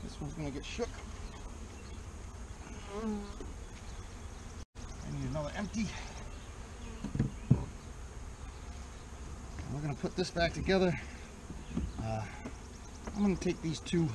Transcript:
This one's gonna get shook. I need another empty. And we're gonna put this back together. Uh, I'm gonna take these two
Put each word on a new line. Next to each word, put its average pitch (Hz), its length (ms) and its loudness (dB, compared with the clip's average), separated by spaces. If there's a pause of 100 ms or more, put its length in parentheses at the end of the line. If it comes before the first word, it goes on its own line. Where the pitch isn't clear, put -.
This - 160 -6
one's 147 140 -2
gonna 151 160 0
get 135 140 -4
shook. - 240 0 (2000)
I 220 120 0 (2000)
need 139 200 2
another 147 260 2
empty. 202 320 2 (3750)
And - 160 -4
we're 143 60 0
gonna 147 140 2
put - 220 0
this 180 140 4
back 170 220 6
together. 175 480 8 (1000)
Uh, 110 200 2 (920)
I'm 202 80 4
gonna 196 140 8
take 175 260 2
these 165 180 2
two 165 340 6